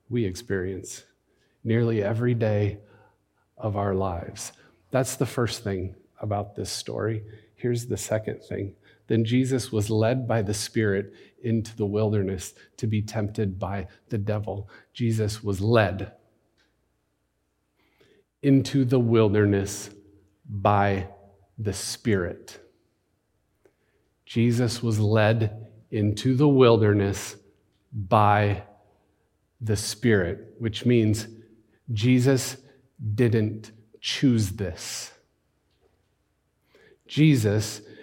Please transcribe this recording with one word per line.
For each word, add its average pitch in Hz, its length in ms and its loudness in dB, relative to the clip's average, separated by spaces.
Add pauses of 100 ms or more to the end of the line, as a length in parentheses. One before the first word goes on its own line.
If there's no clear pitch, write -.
we 120 160 -2
experience 92 800 -8 (580)
nearly 113 400 0
every 113 320 0
day 104 440 0 (760)
of 101 200 -6
our 101 180 -2
lives. 95 560 -6 (400)
That's 127 240 -2
the 135 120 -2
first - 360 -4
thing 95 320 -6 (260)
about 104 360 -6
this 101 140 -8
story. 107 520 -6 (320)
Here's 120 320 -4
the - 100 -4
second - 460 -6
thing. 101 320 -8 (320)
Then 113 180 2
Jesus 127 460 0
was 107 200 -2
led 113 360 0
by 113 160 0
the 101 120 -2
Spirit 101 580 -2 (300)
into 113 340 -2
the 107 100 -2
wilderness 101 680 -2 (240)
to 120 80 -4
be 107 160 -2
tempted 104 560 -4
by 95 280 -6 (220)
the 117 100 -6
devil. 104 500 -6 (240)
Jesus 110 520 -2
was 98 160 -2
led 98 520 2 (2250)
into 135 420 4
the 127 140 2
wilderness 107 920 2 (580)
by 101 580 0 (520)
the 104 140 -4
Spirit. - 840 -4 (1700)
Jesus 117 560 0
was 113 160 0
led 107 680 2 (220)
into 107 460 0
the 147 120 6
wilderness 107 880 4 (560)
by 104 720 2 (960)
the 107 160 -2
Spirit, - 840 0
which 113 280 -4
means 110 400 2 (640)
Jesus 127 640 2 (580)
didn't 110 580 0 (280)
choose 113 500 2
this. - 640 -10 (2000)
Jesus, 110 720 2 (200)